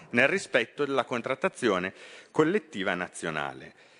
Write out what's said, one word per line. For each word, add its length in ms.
nel 180
rispetto 560
della 180
contrattazione 920
collettiva 640
nazionale. 800